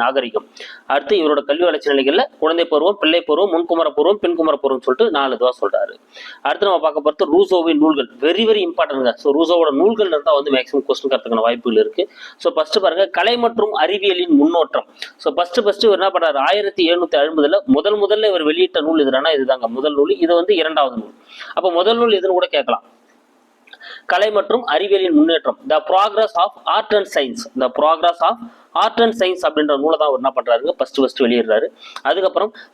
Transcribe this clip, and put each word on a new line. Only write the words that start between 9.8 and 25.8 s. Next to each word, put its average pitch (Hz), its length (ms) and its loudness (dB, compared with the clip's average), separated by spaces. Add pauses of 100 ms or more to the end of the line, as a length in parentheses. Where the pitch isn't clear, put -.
நூல்கள் 214 320 2
இருந்தா 151 260 2
வந்து 143 180 -4
மேக்ஸிமம் 131 320 -2
கொஸ்டின் 135 240 -4
கேட்கறதுக்கான 117 340 -2
வாய்ப்புகள் 117 360 0
இருக்கு. 107 220 -4 (380)
So, 175 140 0
ஃபர்ஸ்ட் 156 280 -2
பாருங்க, 180 220 0 (100)
கலை 208 180 2 (100)
மற்றும் 220 280 -2 (120)
அறிவியலின் 180 560 0
முன்னோட்டம். 160 460 0 (360)
So, 160 160 -2
ஃபர்ஸ்ட், 175 260 -2
ஃபர்ஸ்ட் 202 240 0
இவர் 190 120 4
என்ன 190 140 0
பண்றாரு? 160 240 0 (100)
ஆயிரத்தி 196 420 0
எழுநூத்தி 170 320 0
ஐம்பதுல 160 360 2 (180)
முதல் 208 280 0
முதல்ல 214 280 2
இவர் 165 180 -2
வெளியிட்ட 170 360 0
நூல் 160 180 2
எதுனா 135 340 0
இதுதாங்க 127 300 -2 (100)
முதல் 143 200 -2
நூல். 151 160 2 (120)
இது 170 40 0 (100)
வந்து 196 200 0
இரண்டாவது 151 420 -2
நூல். 101 100 -20 (440)
அப்ப 180 220 0
முதல் 220 220 2
நூல் 226 180 2
எதுன்னு 180 200 0
கூட 180 160 0
கேட்கலாம். 123 300 -2 (1300)
கலை 190 240 2
மற்றும் 226 280 0 (100)
அறிவியலின் 185 440 2
முன்னேற்றம், 156 400 2 (140)
The 156 60 2 (120)